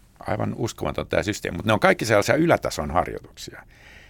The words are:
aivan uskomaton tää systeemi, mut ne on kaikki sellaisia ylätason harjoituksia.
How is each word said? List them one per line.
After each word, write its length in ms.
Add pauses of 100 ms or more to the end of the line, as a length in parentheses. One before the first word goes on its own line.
(200)
aivan 380
uskomaton 480
tää 160
systeemi, 340
mut 100
ne 60
on 80
kaikki 240
sellaisia 300
ylätason 560
harjoituksia. 720 (480)